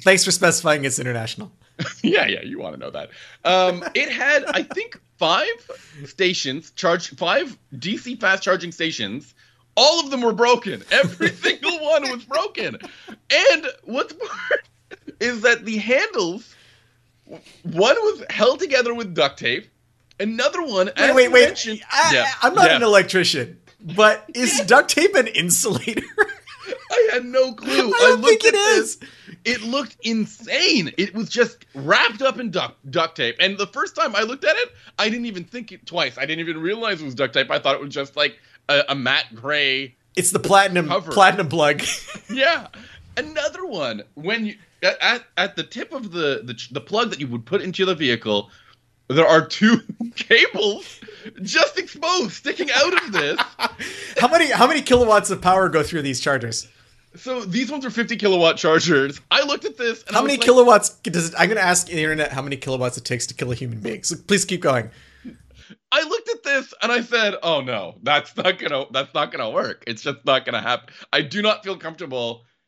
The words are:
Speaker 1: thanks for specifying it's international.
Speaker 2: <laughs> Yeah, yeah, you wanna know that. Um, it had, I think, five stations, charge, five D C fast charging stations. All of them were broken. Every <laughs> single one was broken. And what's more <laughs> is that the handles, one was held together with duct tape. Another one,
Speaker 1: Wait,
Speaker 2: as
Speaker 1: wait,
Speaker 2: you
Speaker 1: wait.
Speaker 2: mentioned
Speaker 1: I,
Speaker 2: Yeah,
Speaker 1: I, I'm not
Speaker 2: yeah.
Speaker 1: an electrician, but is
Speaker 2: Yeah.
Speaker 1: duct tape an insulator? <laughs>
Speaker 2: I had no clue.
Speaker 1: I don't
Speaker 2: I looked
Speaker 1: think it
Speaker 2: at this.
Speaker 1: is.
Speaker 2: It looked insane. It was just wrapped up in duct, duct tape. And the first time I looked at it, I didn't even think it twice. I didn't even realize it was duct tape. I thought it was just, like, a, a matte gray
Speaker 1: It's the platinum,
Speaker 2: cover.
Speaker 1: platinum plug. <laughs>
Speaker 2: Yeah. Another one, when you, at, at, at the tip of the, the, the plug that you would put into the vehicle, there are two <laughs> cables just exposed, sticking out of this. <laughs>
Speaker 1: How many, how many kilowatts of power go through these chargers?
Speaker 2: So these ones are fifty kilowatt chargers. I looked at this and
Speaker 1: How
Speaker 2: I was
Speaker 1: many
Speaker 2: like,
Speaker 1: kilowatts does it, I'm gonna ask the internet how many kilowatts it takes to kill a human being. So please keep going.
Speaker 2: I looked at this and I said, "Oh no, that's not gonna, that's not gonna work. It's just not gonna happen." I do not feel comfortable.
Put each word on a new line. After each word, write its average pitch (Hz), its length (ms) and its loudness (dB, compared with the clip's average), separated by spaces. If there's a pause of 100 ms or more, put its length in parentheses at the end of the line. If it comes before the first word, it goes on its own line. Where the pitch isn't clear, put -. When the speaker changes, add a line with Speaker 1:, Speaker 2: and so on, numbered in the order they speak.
Speaker 1:
thanks 190 220 4
for 190 60 0
specifying 165 520 2
it's 135 160 -4
international. 120 540 -8 (260)
Speaker 2:
<laughs> - 240 -8
Yeah, 226 240 2
yeah, 87 140 -4
you - 180 -12
wanna 78 160 -12
know 65 160 -14
that. 73 200 -12 (340)
Um, 180 480 2
it 285 160 -2
had, 269 340 0
I 202 200 -4
think, - 360 -12 (180)
five 185 300 0 (580)
stations, 165 680 -4
charge, 175 440 -2
five 233 420 -4 (200)
D 151 180 -6
C - 220 -10
fast 190 260 0
charging 175 300 -2
stations. 139 600 -8 (440)
All 311 240 4
of 277 100 -8
them 262 100 -2
were 233 120 2
broken. 226 580 2
Every 269 380 2
<laughs> - 160 -6
single 330 340 -2
one 294 320 0
was 247 140 -10
broken. 262 520 -4 (520)
And 320 380 4 (180)
what's 262 280 -6
more 453 460 -6 (220)
<laughs> - 400 -20
is 233 220 -2
that 233 200 4
the 220 140 -6
handles, 240 760 -2 (720)
one - 140 -20 (540)
was 415 340 -2
held 247 300 2
together 254 340 0
with 226 200 -8
duct 151 260 0
tape. 131 300 -4 (500)
Another 247 420 -2
one, 202 260 0
Speaker 1:
Wait, - 100 -8
Speaker 2:
as 254 180 4
Speaker 1:
wait, 254 80 8
Speaker 2:
you 240 80 4
Speaker 1:
wait. 254 140 10
Speaker 2:
mentioned 226 440 -4
Speaker 1:
I, 320 240 2
Speaker 2:
Yeah, 247 120 4 (160)
Speaker 1:
I, - 60 4
I'm 349 80 2
not 359 160 8
Speaker 2:
yeah. 320 60 6
Speaker 1:
an 240 60 2
electrician, 185 720 2 (220)
but 190 540 2
is 247 240 0
Speaker 2:
Yeah. - 80 -2
Speaker 1:
duct 247 240 6
tape 392 260 2
an 240 120 4
insulator? 180 760 -2 (140)
<laughs> - 720 -6
Speaker 2:
I 453 220 4
had 247 120 -4
no 523 280 0
clue. - 180 -8
Speaker 1:
I 269 60 2
don't 440 160 2
Speaker 2:
I 480 160 8 (120)
looked 440 220 6
Speaker 1:
think - 0 -
it 440 40 6
Speaker 2:
at 440 60 6
this. 427 420 2
Speaker 1:
is. - 40 -20 (460)
Speaker 2:
It 233 160 -2
looked 240 420 -6
insane. 220 960 -2
It 180 180 -4
was 220 140 -6
just - 440 -2
wrapped 208 480 0
up 262 180 0
in 233 120 -6
duct, 139 400 -8
duct 165 240 -2
tape. 233 240 -2
And 302 180 2
the - 100 -4
first 302 280 -8
time 311 180 -2
I 214 100 0
looked 247 200 -8
at 339 140 2
it, 480 160 -4 (240)
I 208 100 0
didn't 240 200 -4
even 180 180 -10
think 240 260 -16
it - 140 -20
twice. 156 320 -4
I 131 80 -4
didn't 160 160 -6
even 160 200 -6
realize 202 400 -4
it 156 40 -12
was 127 100 -10
duct 131 180 -2
tape. 135 160 0
I 147 80 0
thought 143 180 0
it - 60 -8
was 139 120 -12
just, 139 240 -8
like, 147 200 -2 (300)
a, 143 220 2
a 139 60 -2
matte 127 380 -2
gray 135 600 -4 (220)
Speaker 1:
It's 180 140 0
the 202 80 -2
platinum, 185 500 4
Speaker 2:
cover. 175 240 -4
Speaker 1:
platinum 185 340 6
plug. 147 360 2 (220)
<laughs> - 240 -18
Speaker 2:
Yeah. 269 380 0 (480)
Another 302 500 -6
one, 135 380 -6 (120)
when 208 320 -4
you, 202 80 -10 (280)
at, 190 180 0
at, - 220 0 (140)
at 190 180 -2
the 165 80 -8
tip - 300 -12
of 233 180 -10
the, 147 320 -2
the, 120 180 -12 (100)
the 135 100 -8
plug 214 300 -2
that 139 100 -10
you 143 60 -6
would 120 180 -8
put 190 160 -2
into 185 240 -2
the 185 100 0
vehicle, 113 560 -2 (560)
there 151 200 4
are 160 180 6
two - 340 2 (200)
<laughs> 233 160 -10
cables - 840 0 (420)
just 320 380 0
exposed, 349 540 -4
sticking - 420 -6
out 339 300 2
of 247 80 -10
this. 151 260 -2 (180)
<laughs> - 600 -6
Speaker 1:
How 240 80 4
many, 320 200 4
how 233 200 4
many 302 140 0
kilowatts 226 480 4
of 175 120 -4
power 185 280 4
go 151 120 2
through 156 200 -4
these 135 180 -4
chargers? 127 480 -4 (480)
Speaker 2:
So 254 280 -8
these 214 280 -4
ones 277 140 -8
are 247 40 -6
fifty 233 280 -4
kilowatt 180 400 4
chargers. 151 600 2 (120)
I 240 120 4
looked 285 220 -4
at 294 120 -8
this 233 260 -4
and - 100 -12
Speaker 1:
How 220 60 4
Speaker 2:
I - 20 4
was 269 60 0
Speaker 1:
many 277 100 0
Speaker 2:
like, 233 80 -2
Speaker 1:
kilowatts 240 440 8
does 165 400 -4
it, - 100 -14
I'm 175 100 4
gonna 214 100 0
ask 180 280 2
the 165 60 -10
internet 156 380 -2
how 135 120 -8
many 139 120 -6
kilowatts 127 440 -4
it 117 40 -16
takes 123 240 -4
to - 60 -16
kill 123 180 -6
a 123 40 -4
human 117 240 -8
being. 117 240 -8
So 175 120 -4
please 196 300 0
keep 180 160 -6
going. 123 300 0 (1000)
Speaker 2:
I 302 120 2
looked 440 260 -6
at - 140 -8
this 277 280 -2 (120)
and 233 80 0
I 240 100 0
said, 226 400 0
"Oh 160 200 0
no, 107 420 -8
that's 143 340 0
not 185 220 0
gonna, 143 320 -4
that's 135 240 -4
not 151 160 -2
gonna 131 180 -6
work. 127 380 -6
It's 113 160 -10
just 143 200 -8
not - 220 2
gonna 117 160 -4
happen." 117 320 -6 (180)
I 143 100 2
do 156 200 -6
not 214 220 0
feel 190 140 -8
comfortable. 131 640 -10 (240)